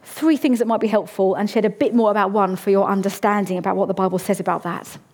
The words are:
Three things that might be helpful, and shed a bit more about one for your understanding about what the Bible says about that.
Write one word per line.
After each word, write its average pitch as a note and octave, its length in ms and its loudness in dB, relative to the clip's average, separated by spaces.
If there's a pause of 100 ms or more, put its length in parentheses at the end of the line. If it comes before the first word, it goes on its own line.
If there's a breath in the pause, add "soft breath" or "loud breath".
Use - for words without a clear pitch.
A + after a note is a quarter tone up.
Three D#4 340 0
things B3 220 2
that A3+ 80 0
might A3+ 140 0
be A3+ 60 0
helpful, F#3+ 460 0
and G3+ 160 -2
shed A3 140 0
a G#3+ 60 2
bit A3 260 0
more A3 160 4
about G3+ 200 2
one G3 240 0
for G3+ 160 -2
your G3 160 4
understanding G3 720 0
about F#3 200 -2
what F#3+ 100 0
the F#3+ 60 -2
Bible F#3 260 0
says F#3 200 -2
about F3+ 240 -2
that. - 340 -10 (160)